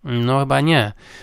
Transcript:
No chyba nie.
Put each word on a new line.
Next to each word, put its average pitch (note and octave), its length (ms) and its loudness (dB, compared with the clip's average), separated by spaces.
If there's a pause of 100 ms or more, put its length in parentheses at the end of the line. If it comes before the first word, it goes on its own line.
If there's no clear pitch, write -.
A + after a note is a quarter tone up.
No B2 360 0
chyba C3+ 220 0
nie. C#3+ 300 2 (320)